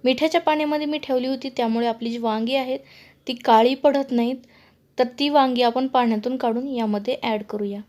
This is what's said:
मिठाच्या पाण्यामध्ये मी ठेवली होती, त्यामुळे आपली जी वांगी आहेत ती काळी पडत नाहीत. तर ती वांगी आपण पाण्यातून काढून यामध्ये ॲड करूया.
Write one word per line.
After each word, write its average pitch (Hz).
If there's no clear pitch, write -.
मिठाच्या 302
पाण्यामध्ये 302
मी 302
ठेवली 254
होती, 262
त्यामुळे 233
आपली 233
जी 233
वांगी 226
आहेत 262
ती 254
काळी 233
पडत 277
नाहीत. 240
तर 247
ती 285
वांगी 262
आपण 247
पाण्यातून 247
काढून 247
यामध्ये 226
ॲड 214
करूया. 202